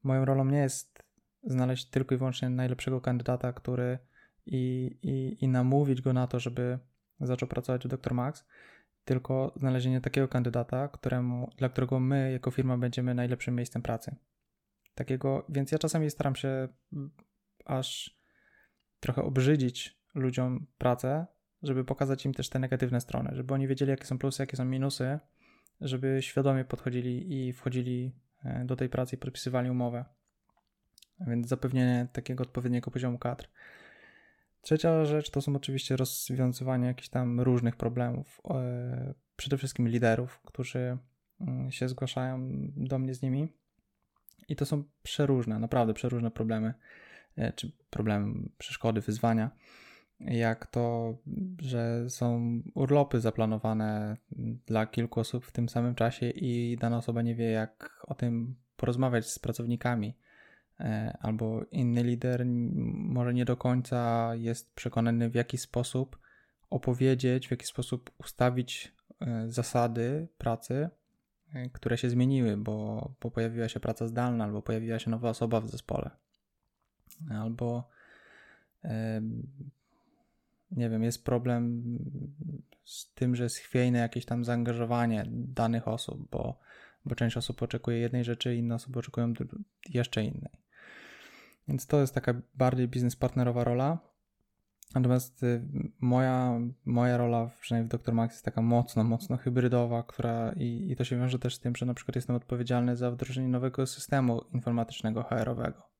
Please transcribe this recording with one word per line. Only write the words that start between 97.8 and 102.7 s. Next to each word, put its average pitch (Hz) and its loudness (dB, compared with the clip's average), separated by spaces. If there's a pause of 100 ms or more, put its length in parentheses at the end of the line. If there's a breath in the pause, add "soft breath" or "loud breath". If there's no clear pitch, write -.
w - 0
doktor 120 0
Max, 113 2
jest - -14
taka 113 0
mocno, 117 4
mocno 117 2
hybrydowa, 120 2
która 117 -2
i, 135 -2
i 120 0
to - -2
się 123 0
wiąże 127 2
też 120 -2
z - -16
tym, 123 -2
że 123 -4
na 123 0
przykład - -6
jestem 123 0
odpowiedzialny 123 0